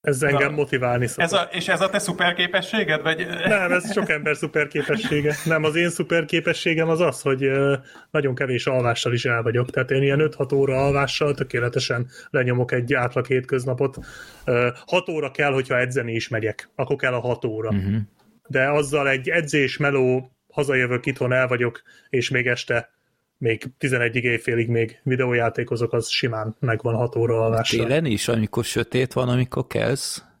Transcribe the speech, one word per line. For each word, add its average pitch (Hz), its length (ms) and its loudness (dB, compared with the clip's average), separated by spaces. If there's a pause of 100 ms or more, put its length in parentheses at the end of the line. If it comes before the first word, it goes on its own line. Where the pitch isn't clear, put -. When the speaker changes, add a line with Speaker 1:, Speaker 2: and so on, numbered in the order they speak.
Speaker 1:
ez 139 220 0
engem 143 280 4
Speaker 2:
Na, 147 60 -4
Speaker 1:
motiválni 123 500 0
szokott. 170 180 -2
Speaker 2:
ez 170 80 -2
a, 190 200 0
és 175 160 -4
ez 175 120 2
a 190 100 0
te 202 80 0
szuperképességed, 180 1040 0
vagy? 160 240 -2 (180)
Speaker 1:
Nem, 190 280 2
ez 180 200 0
sok 202 180 0
ember 151 260 0
szuperképessége. 147 1000 0 (100)
Nem, 160 200 2
az 156 120 2
én 170 140 2
szuperképességem 165 1000 0
az 160 120 2
az, 160 200 2
hogy, 135 240 0
ö, 139 300 2 (360)
nagyon 139 240 0
kevés 123 320 -2
alvással 123 460 0
is 120 120 0
el 120 180 2
vagyok. 120 280 0
Tehát 131 200 0
én 135 120 2
ilyen 139 180 4
öt-hat 147 320 0
óra 135 320 2
alvással 139 500 2
tökéletesen 123 720 -2 (240)
lenyomok 123 420 2
egy 123 220 0
átlag 123 320 0
hétköznapot. 127 680 -2 (480)
Ö, 123 240 2 (180)
hat 180 220 0
óra 151 220 -4
kell, 143 220 0
hogyha 131 260 0
edzeni 127 340 0
is 113 160 -4
megyek. 110 460 -4
Akkor 139 220 -2
kell 131 180 0
a 123 60 -2
hat 120 240 -2
óra. 110 280 -2
Speaker 3:
Mhm. 101 240 0 (500)
Speaker 1:
De 131 240 2
azzal 143 380 0
egy 131 200 0
edzés, 151 480 0
meló, 131 540 2 (220)
hazajövök, 127 540 0
itthon 127 260 -2
el 127 140 2
vagyok, 123 360 -2 (260)
és 127 220 -2
még 123 160 0
este, 120 460 -2 (460)
még 113 260 -2 (140)
tizenegyig 120 460 0
éjfélig 117 440 0
még 117 340 0
videójátékozok, 120 880 0
az 117 160 -2
simán 110 520 -4
megvan 113 340 0
hat 120 220 -2
óra 113 280 2
alvással. 113 420 0
Speaker 3:
Télen 147 180 2
is, 110 240 -2
amikor 113 360 0
sötét 127 480 -2
van, 127 160 0
amikor 127 380 0
kelsz? - 580 -2 (160)